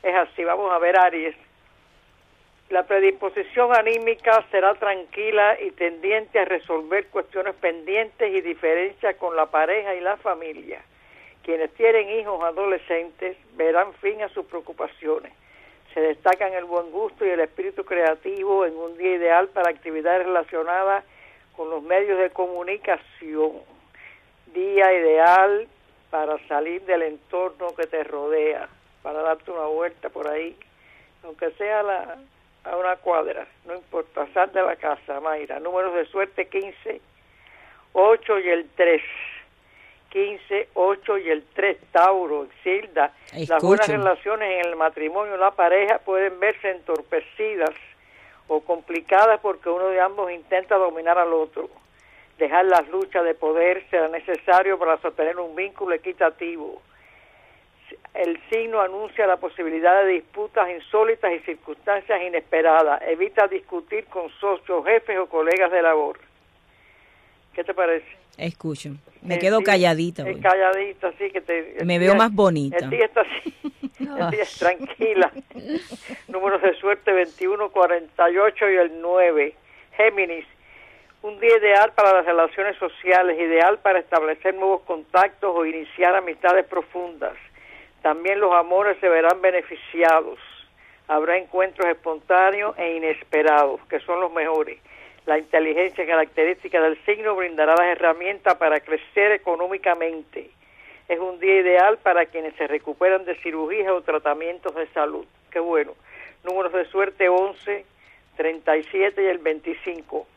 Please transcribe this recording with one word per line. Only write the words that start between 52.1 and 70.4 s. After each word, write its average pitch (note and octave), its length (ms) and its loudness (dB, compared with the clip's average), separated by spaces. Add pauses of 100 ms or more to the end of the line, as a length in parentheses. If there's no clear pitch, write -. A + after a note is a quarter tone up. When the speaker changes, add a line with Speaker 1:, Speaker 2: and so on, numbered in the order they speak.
Speaker 1:
Dejar E3 260 2
las E3+ 240 2
luchas F#3+ 360 -2
de E3 100 0
poder E3+ 560 0
será D#3+ 180 0
necesario F3+ 680 0
para E3 240 2
sostener E3 360 -4
un E3 160 -10
vínculo F#3 400 -6
equitativo. E3+ 840 -4 (1300)
El F3 340 -4
signo A3+ 320 -2
anuncia G3 460 -2
la F#3 100 2
posibilidad E3+ 640 0
de F#3+ 100 2
disputas F#3+ 580 -4
insólitas G#3+ 640 0
y E3 80 -6
circunstancias F3+ 840 -6
inesperadas. D#3+ 800 2
Evita G3 460 0
discutir F#3+ 580 -8
con F3 240 -10 (100)
socios, F#3 460 -2
jefes A3 320 2
o F#3 80 -2
colegas E3+ 440 2
de F3 120 2
labor. D#3 360 2 (1300)
¿Qué F3 120 -10
te F#3+ 100 -8
parece? E3+ 320 0 (320)
Speaker 2:
Escucho. D#3 520 -10 (320)
Me F3 140 -4
Speaker 1:
El F3 40 -4
Speaker 2:
quedo G3+ 200 2
Speaker 1:
día G3 40 -6
Speaker 2:
calladita F3 580 2
Speaker 1:
es F#3 140 -8
Speaker 2:
hoy. - 60 -14